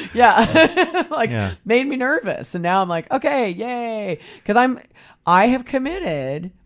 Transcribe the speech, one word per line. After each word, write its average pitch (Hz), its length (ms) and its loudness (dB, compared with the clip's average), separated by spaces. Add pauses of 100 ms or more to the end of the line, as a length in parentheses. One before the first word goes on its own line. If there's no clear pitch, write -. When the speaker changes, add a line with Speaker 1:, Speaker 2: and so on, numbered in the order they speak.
Speaker 1:
<laughs> - 80 -12
Yeah. 320 920 4
<laughs> - 20 -10
Like, 247 200 -2
Speaker 2:
Yeah. 101 220 -4 (120)
Speaker 1:
made 247 220 2
me 285 100 -4
nervous. 254 600 -4
And 175 80 -6
now 185 180 2
I'm 180 60 -4
like, 165 240 -6
"Okay, 269 380 0
yay." 226 680 -8 (260)
'Cause 214 120 2
I'm, 254 240 2 (440)
I 180 240 6
have 247 160 0
committed. 185 840 -6 (160)